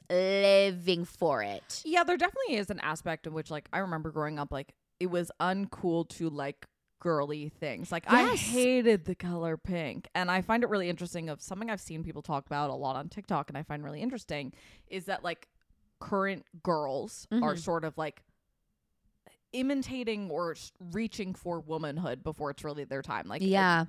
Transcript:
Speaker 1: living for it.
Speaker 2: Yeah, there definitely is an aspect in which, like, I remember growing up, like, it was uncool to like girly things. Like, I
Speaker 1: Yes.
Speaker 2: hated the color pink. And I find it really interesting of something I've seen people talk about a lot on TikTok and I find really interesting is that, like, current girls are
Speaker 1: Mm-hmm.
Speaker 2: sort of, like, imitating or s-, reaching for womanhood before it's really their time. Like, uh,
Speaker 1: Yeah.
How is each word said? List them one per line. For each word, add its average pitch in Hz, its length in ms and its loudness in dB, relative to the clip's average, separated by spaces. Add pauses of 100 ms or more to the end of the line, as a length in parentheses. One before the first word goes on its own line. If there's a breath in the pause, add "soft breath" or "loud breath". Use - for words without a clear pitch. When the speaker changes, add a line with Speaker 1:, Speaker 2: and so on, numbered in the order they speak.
Speaker 1:
living 190 960 6
for 135 380 2
it. - 420 -6
Speaker 2:
Yeah, 339 180 4
there 349 140 2
definitely 370 400 0
is 202 140 -2
an 185 80 -6
aspect 160 480 -4
in 156 60 -8
which, 156 180 -6
like, 151 200 -8
I - 60 -2
remember 165 320 -2
growing 151 300 -2
up, 143 120 -4
like, 139 220 -6 (260)
it 185 120 0
was 175 280 0
uncool 175 800 0
to 165 140 -2
like 143 340 -6 (340)
girly 151 500 0 (100)
things. 151 320 -6
Like, 170 160 -4
I 247 140 8 (100)
Speaker 1:
Yes. 427 80 2
Speaker 2:
hated 233 680 4
the 185 80 -2
color 170 420 -4
pink. 165 600 -4
And 180 160 2
I 185 100 2
find 226 220 2
it 226 60 2
really 190 200 0
interesting 170 400 -4
of 147 140 -8
something 214 260 -8
I've 202 100 -4
seen 165 240 -8
people 147 200 -10
talk 143 240 -4
about 147 240 -2
a - 20 -4
lot 135 220 -2
on 135 120 -6
TikTok 180 420 -4
and 139 80 -8
I 147 40 -4
find 147 220 -8
really 147 180 -8
interesting 185 500 -6 (360 soft breath)
is 185 180 -8
that, 190 180 -4
like, 170 240 -6 (520)
current 196 440 0 (200)
girls 151 680 -2
are 220 60 2 (160)
Speaker 1:
Mm-hmm. 170 60 -6
Speaker 2:
sort 165 260 0
of, 156 140 -6
like, 156 240 -6 (1300)
imitating 247 760 -2
or 165 220 0
s-, - 200 -12 (200)
reaching 202 420 -4
for 170 260 -4
womanhood 156 640 -4
before 151 260 -4
it's - 140 -8
really 147 200 -4
their 135 180 -6
time. - 260 -4
Like, 131 140 -4
uh, 190 40 2
Speaker 1:
Yeah. 185 440 6